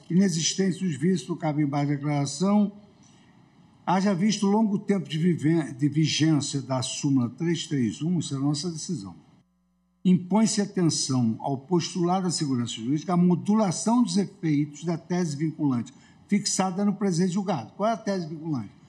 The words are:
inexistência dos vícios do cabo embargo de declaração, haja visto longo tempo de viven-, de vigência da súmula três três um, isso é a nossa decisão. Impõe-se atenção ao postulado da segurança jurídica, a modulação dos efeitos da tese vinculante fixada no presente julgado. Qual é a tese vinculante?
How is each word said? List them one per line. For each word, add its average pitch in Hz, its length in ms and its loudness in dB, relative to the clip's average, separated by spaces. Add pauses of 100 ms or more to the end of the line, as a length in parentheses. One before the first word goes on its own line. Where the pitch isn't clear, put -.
inexistência 185 760 2
dos 165 120 -2
vícios 175 280 0
do 165 120 -6
cabo 151 240 0
embargo 143 280 0
de 147 60 0
declaração, 151 800 0 (1120)
haja 190 260 2
visto 196 320 0
longo 202 320 2
tempo 180 320 -2
de 151 80 -4
viven-, 156 560 2
de 135 160 0
vigência 151 720 2
da 123 220 -2
súmula 135 460 0
três 165 360 -2
três 123 380 -2
um, 170 160 0
isso 139 160 -4
é - 20 -4
a 131 40 -4
nossa 147 280 -2
decisão. 135 460 -8 (920)
Impõe-se 202 560 2
atenção 139 800 0
ao 139 180 -4
postulado 175 680 0
da 175 60 -2
segurança 127 440 -2
jurídica, 139 380 -4
a 175 40 2
modulação 196 840 2
dos 180 140 0
efeitos 156 720 -2
da 165 120 -2
tese 175 380 -2
vinculante 139 580 -2 (360)
fixada 196 560 0
no 208 80 2
presente 185 400 0
julgado. 180 400 -4
Qual 202 160 -2
é - 20 2
a 220 60 -2
tese 190 280 -4
vinculante? 151 460 -6 (180)